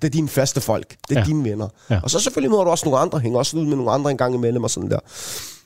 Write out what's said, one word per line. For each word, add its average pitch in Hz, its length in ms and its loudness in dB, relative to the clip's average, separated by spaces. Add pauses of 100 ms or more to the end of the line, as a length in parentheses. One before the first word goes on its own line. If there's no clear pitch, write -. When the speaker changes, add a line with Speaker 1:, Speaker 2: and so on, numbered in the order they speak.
Speaker 1:
Det 160 60 2
er 139 40 -2
dine 156 160 0
faste - 340 0
folk. - 340 -2 (140)
Det 143 80 2
er - 20 4
Speaker 2:
Ja. 101 60 4
Speaker 1:
dine 156 180 0
venner. 107 240 -4 (220)
Speaker 2:
Ja. 113 140 2
Speaker 1:
Og 123 60 -4
så - 100 2
selvfølgelig 262 320 0
møder 208 120 4
du 175 60 2
også 165 160 0
nogle 135 140 4
andre, 160 200 0
hænger 120 200 2
også 143 180 -2
ud 160 80 0
med 147 100 2
nogle 120 160 0
andre 143 200 2
en 131 60 -2
gang 127 180 0
imellem 120 280 0
og 120 60 0
sådan - 220 -4
der. - 80 0 (680)